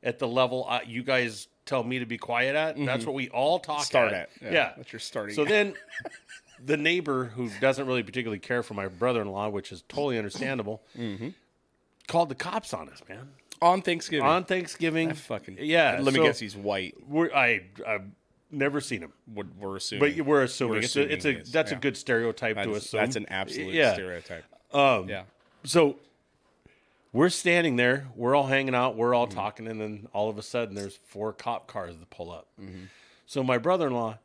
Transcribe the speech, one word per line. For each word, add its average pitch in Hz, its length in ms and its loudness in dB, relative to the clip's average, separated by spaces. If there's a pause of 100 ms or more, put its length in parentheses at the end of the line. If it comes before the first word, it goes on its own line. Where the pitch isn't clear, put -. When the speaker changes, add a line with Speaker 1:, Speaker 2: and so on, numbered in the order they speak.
Speaker 1:
at 120 160 -4
the 131 80 -2
level, 127 400 2
uh, 117 180 0
you 120 160 -8
guys 123 460 -2 (180)
tell 131 180 0
me 127 140 -4
to 123 80 -6
be 117 100 -6
quiet 123 400 0
at. 156 200 -2
That's 135 240 -2
Speaker 2:
Mm-hmm. 113 60 -6
Speaker 1:
what 135 80 -4
we 135 140 -6
all 147 300 0
talk 151 260 -4
Speaker 2:
Start 120 280 4
Speaker 1:
at. - 20 -2
Speaker 2:
at. 87 140 -4 (120)
Yeah. 120 120 -8
Speaker 1:
Yeah. 143 260 2
Speaker 2:
That's - 140 -18
your 110 80 -14
starting 104 340 -8
Speaker 1:
So 151 80 2
Speaker 2:
at. 147 60 0
Speaker 1:
then 208 260 2 (440)
<laughs> - 460 -20
the 147 140 2
neighbor 147 480 0
who 117 240 -6 (100)
doesn't 135 260 2
really 127 180 0
particularly 113 340 -4
care 120 240 -2
for - 100 -8
my 101 160 -4
brother-in-law, 104 600 0
which 101 220 -8
is 90 160 -16
totally 143 280 0
understandable, 110 640 -4 (160)
Speaker 2:
Mm-hmm. 113 340 -6 (760)
Speaker 1:
called 170 240 0
the 135 40 -6
cops 185 380 -6
on 80 160 -8
us, - 200 -20
man. 117 200 -16 (320)
Speaker 2:
On 185 220 6
Thanksgiving. 160 440 0
Speaker 1:
On 170 180 4
Thanksgiving. 165 640 0
Speaker 2:
That 160 100 -4
fucking, 98 420 -10
Speaker 1:
Yeah, 151 400 4
Speaker 2:
let 135 140 4
me 135 60 6
Speaker 1:
so - 20 8
Speaker 2:
guess, 156 160 4
he's 104 180 -10
white. 98 380 -2 (120)
Speaker 1:
we're, 156 280 2
I, 120 280 4 (240)
I've 104 180 -2 (460)
never 143 300 0
seen 107 220 -6
him. 80 100 -16 (220)
Speaker 2:
We're, 104 100 -8 (160)
we're 98 160 -6
assuming. 147 400 0
Speaker 1:
But 160 80 -2
we're 143 200 6
assuming. 123 320 -2
Speaker 2:
We're - 80 0
Speaker 1:
It's 123 120 -2
a, 143 60 2
it's 143 100 0
a, 151 160 0
Speaker 2:
assuming 131 80 2
he 101 60 -12
is. 123 100 -14
Speaker 1:
that's 156 200 2
a - 20 -2
Speaker 2:
Yeah. 123 60 -6
Speaker 1:
good 135 180 0
stereotype 113 640 0
to 110 100 0
Speaker 2:
That's, 104 140 -4
Speaker 1:
assume. 110 140 -2
Speaker 2:
that's 123 160 2
an 104 120 -6
absolute 95 460 -6
Speaker 1:
Yeah. 143 180 6
Speaker 2:
stereotype. 90 520 -6 (280)
Speaker 1:
Um, 131 360 4
Speaker 2:
Yeah. 95 160 -8 (400)
Speaker 1:
so 143 320 6 (1160)
we're 147 180 6
standing 170 460 2
there. 127 380 4
We're 120 220 2
all 139 100 4
hanging 135 300 2
out. 123 200 2
We're 120 180 4
all 120 120 4
Speaker 2:
Mm-hmm. 95 120 -8
Speaker 1:
talking. 107 280 -6
And 110 140 -8
then 107 320 -8
all 107 180 0
of 104 80 -8
a 104 40 -12
sudden, 113 340 -4
there's 101 280 -8
four 104 280 -6
cop - 340 -6
cars 87 320 -10
that 87 120 -20
pull 87 200 -14
up. 82 160 -16 (140)
Speaker 2:
Mm-hmm. 92 240 -16 (420)
Speaker 1:
So 139 160 -2
my 127 160 4
brother-in-law 123 680 0